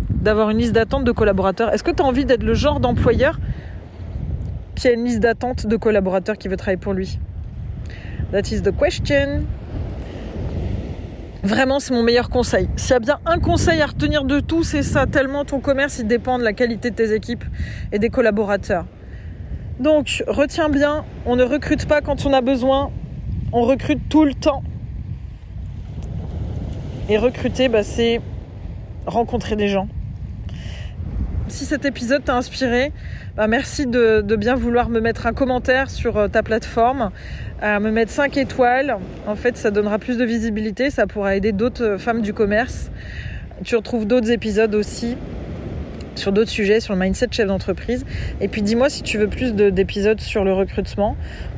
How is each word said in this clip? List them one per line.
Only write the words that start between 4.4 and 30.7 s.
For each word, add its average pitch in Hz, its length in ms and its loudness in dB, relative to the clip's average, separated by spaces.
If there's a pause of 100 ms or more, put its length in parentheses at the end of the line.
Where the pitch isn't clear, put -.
qui - 140 2
a 240 40 6
une 233 120 2
liste 240 160 2
d'attente 233 460 0
de 220 100 2
collaborateurs 196 640 2
qui - 100 -8
veut 185 80 0
travailler 190 200 0
pour 196 160 -4
lui ? 190 260 -2 (1120)
That 196 180 0
is 208 120 -2
the 190 140 2
question. 285 680 2 (2000)
Vraiment, 262 360 4
c'est 262 120 -4
mon 233 120 2
meilleur 233 260 4
conseil. 247 460 2
S'il - 160 0
y - 20 8
a 247 60 6
bien 277 260 2
un 339 140 2
conseil 339 400 4
à 285 60 4
retenir 302 360 0
de 269 160 2
tout, 320 240 2
c'est 294 220 0
ça. 269 220 2
Tellement 285 380 0
ton 277 140 -4
commerce, 269 400 0
il 226 80 -4
dépend 240 320 2
de 240 60 0
la 214 80 2
qualité 233 380 0
de 196 40 -8
tes 220 180 2
équipes 220 320 -2 (460)
et 208 80 -2
des 220 120 2
collaborateurs. 202 760 2 (960)
Donc, 302 480 2
retiens 294 400 2
bien, 294 360 2 (220)
on 247 80 2
ne 254 80 4
recrute 269 440 0
pas 294 140 4
quand 285 260 -2
on 277 60 4
a 262 100 6
besoin, 269 500 2 (600)
on 240 100 4
recrute 247 460 2
tout 311 160 6
le 277 100 2
temps. 277 280 0 (2500)
Et 214 100 4
recruter, 247 500 2
bah, 220 140 4
c'est 233 380 0 (840)
rencontrer 226 520 0
des 208 100 2
gens. 196 220 0 (1600)